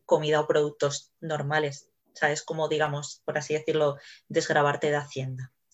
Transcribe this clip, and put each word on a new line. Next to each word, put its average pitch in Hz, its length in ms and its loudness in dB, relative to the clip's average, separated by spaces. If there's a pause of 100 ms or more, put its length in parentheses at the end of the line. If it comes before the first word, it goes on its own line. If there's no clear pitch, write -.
comida 151 360 4
o 151 60 -2
productos 147 640 0 (100)
normales, 151 680 -2 (220)
¿sabes? 151 280 0
Como, 160 260 -2
digamos, 147 560 -2
por 151 140 -4
así 151 160 -2
decirlo, 151 440 0 (320)
desgrabarte 151 600 2
de 147 60 2
Hacienda, 135 580 -6 (200)